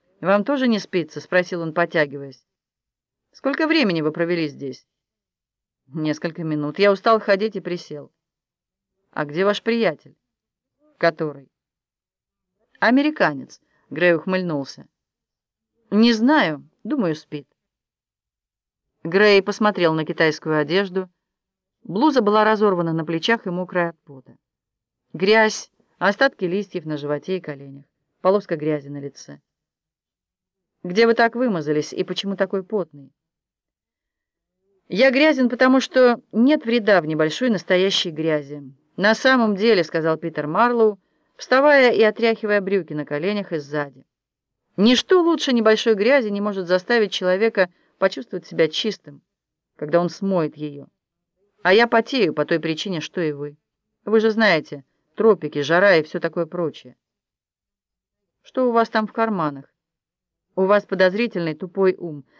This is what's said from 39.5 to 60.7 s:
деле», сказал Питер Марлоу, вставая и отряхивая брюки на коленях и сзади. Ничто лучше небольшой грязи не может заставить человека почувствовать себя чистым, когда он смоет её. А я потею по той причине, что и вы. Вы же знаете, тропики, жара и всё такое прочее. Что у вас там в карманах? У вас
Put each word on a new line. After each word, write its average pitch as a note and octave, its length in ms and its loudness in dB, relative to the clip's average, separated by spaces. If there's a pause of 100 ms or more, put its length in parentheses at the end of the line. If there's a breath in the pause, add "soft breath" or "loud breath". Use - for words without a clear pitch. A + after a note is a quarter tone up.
деле», G3 300 2
сказал D#3+ 320 -2
Питер D#3 300 -8
Марлоу, A3 520 2 (380)
вставая C4+ 560 4
и A3 100 2
отряхивая A3 560 0
брюки F#3+ 340 -2
на D3 120 -6
коленях F3+ 480 -6
и E3 40 -4
сзади. C#3+ 480 -8 (720)
Ничто B3+ 440 2
лучше E4 300 0
небольшой A3 440 2
грязи A3+ 340 2
не G3+ 100 -6
может G3 280 -6
заставить F#3+ 440 0
человека F#3 580 0 (280)
почувствовать F#3+ 480 -4
себя D#3+ 240 0
чистым, - 520 -8 (540)
когда D3+ 240 0
он F3 100 0
смоет E3+ 460 -4
её. C#3+ 320 -12 (760)
А F3+ 100 4
я A#3 140 6
потею A3+ 460 0
по D3 120 -2
той E3+ 140 -2
причине, D#3+ 420 -6
что - 180 -10
и D#3 120 -2
вы. D3 260 -12 (480)
Вы G#3+ 160 2
же A3 80 2
знаете, F3+ 560 0 (300)
тропики, F3+ 480 2
жара F3 340 4
и D#3 60 2
всё E3 160 -8
такое E3+ 260 -4
прочее. D#3+ 500 -8 (1500)
Что B3+ 260 -2
у - 20 0
вас A3+ 180 2
там A3 180 -2
в - 60 -14
карманах? E3+ 520 -4 (880)
У F#3 100 0
вас G3+ 200 2